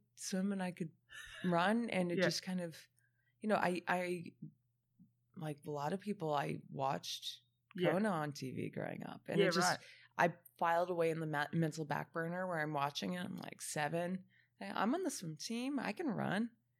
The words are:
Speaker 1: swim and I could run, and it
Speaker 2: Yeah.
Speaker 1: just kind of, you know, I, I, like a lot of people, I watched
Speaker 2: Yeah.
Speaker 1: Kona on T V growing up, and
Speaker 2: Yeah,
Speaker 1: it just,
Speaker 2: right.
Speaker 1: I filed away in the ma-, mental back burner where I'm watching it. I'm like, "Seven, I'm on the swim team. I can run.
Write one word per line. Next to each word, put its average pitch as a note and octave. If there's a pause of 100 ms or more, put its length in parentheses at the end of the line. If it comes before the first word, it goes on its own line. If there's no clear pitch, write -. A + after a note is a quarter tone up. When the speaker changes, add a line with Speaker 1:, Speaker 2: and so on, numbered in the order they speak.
(160)
Speaker 1:
swim F#3+
and F#3+
I F3+
could E3 (540)
run, F#3+
and F3+
it F3+
Speaker 2:
Yeah. F3+
Speaker 1:
just E3+
kind F3+
of, E3 (640)
you G#3+
know, G3+
I, F3+
I, F3+ (1040)
like D#3
a D#3
lot D3
of F#3+
people, F#3+
I D3+ (100)
watched - (340)
Speaker 2:
Yeah. F3+
Speaker 1:
Kona G#3
on D3+
T C3
V -
growing -
up, -
and -
Speaker 2:
Yeah, E3+
Speaker 1:
it E3
just, F3+
Speaker 2:
right. D#3+ (380)
Speaker 1:
I E3+ (240)
filed E3+
away E3
in D#3+
the D#3+
ma-, D3
mental D#3+
back D3+
burner E3+
where F3
I'm D3+
watching D3
it. F3+
I'm -
like, -
"Seven, E3+ (340)
I'm G3
on F#4+
the D4+
swim D#3+
team. B3
I G3+
can E4+
run. F3+ (300)